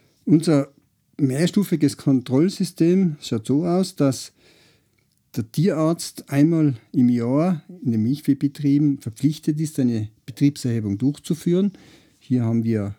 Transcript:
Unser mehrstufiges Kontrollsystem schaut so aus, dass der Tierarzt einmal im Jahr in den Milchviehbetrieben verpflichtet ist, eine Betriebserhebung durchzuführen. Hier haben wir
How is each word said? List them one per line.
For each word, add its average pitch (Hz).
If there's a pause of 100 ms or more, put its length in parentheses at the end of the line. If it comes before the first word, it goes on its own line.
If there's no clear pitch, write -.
(260)
Unser 156 (480)
mehrstufiges 147
Kontrollsystem 165
schaut 110
so 147
aus, 180
dass - (1040)
der 110
Tierarzt 160
einmal 147 (160)
im 123
Jahr 139 (200)
in 123
den 110
Milchviehbetrieben 143
verpflichtet 151
ist, 156
eine 117 (180)
Betriebserhebung 117
durchzuführen. 175 (480)
Hier 123
haben 113
wir 104